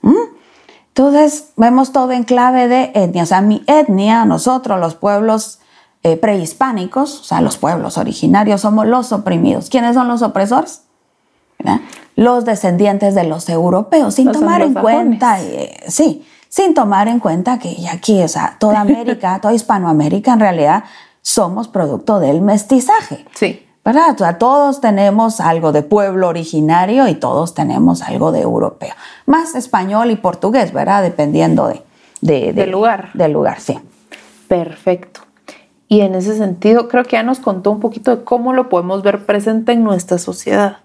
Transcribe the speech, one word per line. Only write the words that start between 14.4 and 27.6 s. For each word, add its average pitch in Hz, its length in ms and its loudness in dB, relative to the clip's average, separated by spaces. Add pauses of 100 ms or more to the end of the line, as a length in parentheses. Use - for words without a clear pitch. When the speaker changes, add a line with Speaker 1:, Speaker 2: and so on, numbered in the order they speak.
Speaker 1:
en 311 80 2
Speaker 2:
anglosajones. 233 500 2
Speaker 1:
cuenta, 214 220 2
eh, 67 460 -10
sí, - 380 0 (240)
sin 370 240 0
tomar 208 340 2
en 233 120 0
cuenta 185 400 -2
que 175 160 -10
ya 175 180 -8
aquí, 190 300 2
o 165 40 0
sea, - 320 -4
toda 214 220 2
América, 214 580 -2
Speaker 2:
<laughs> - 20 -14
Speaker 1:
toda 214 120 2
Hispanoamérica, 190 800 0
en 226 60 4
realidad, 180 440 2 (380)
somos 202 460 -2
producto 156 520 -2
del 151 220 2
mestizaje. 240 840 0 (100)
Speaker 2:
Sí. - 300 -4 (200)
Speaker 1:
¿Verdad? 302 280 4
O 220 40 -6
sea, 175 220 0
todos 277 420 2
tenemos 208 580 2
algo 165 320 0
de 147 120 2
pueblo 190 440 0
originario 170 800 2
y 185 80 0
todos 143 400 -2
tenemos 151 480 0